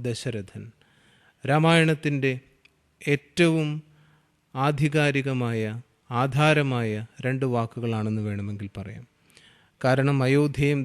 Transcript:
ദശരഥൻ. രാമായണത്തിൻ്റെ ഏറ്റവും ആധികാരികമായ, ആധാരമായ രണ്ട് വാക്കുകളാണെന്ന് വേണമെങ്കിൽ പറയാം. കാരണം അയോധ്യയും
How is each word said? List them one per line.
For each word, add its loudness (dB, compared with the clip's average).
ദശരഥൻ. -8
രാമായണത്തിൻ്റെ 2
ഏറ്റവും 0
ആധികാരികമായ, 0
ആധാരമായ 2
രണ്ട് -2
വാക്കുകളാണെന്ന് -2
വേണമെങ്കിൽ -8
പറയാം. -12
കാരണം 2
അയോധ്യയും 2